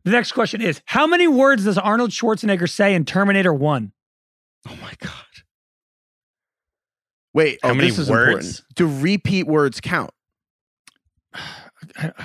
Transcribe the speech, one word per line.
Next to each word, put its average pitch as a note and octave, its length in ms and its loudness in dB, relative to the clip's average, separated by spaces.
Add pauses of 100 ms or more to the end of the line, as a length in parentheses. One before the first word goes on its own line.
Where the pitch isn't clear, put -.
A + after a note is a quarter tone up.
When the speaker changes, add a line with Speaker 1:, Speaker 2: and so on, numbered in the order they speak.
Speaker 1:
The F3+ 60 0
next A#3+ 220 0
question A3 300 -2
is, F3 240 -2
how C#4 200 0
many F4 220 4
words C4+ 360 4
does G3 140 2
Arnold G#3+ 320 0
Schwarzenegger G3+ 580 -2
say G3+ 260 2
in E3 100 2
Terminator G3 500 2
one? C3+ 380 -2 (760)
Speaker 2:
Oh - 140 -18
my - 160 -18
God. - 140 -14 (2250)
Wait, D3 300 2
Speaker 3:
How C3 80 2
Speaker 2:
oh, B2 40 0
Speaker 3:
many C3+ 160 4
Speaker 2:
this A2 80 -4
is D3 120 -2
Speaker 3:
words? A#2 200 4 (300)
Speaker 2:
important. - 20 -20 (120)
Do D3+ 260 0
repeat F#3 460 -2
words D3 340 0
count? D#3 300 -4 (1200)
Speaker 1:
<sighs> - 20 -20
I, - 800 -12 (120)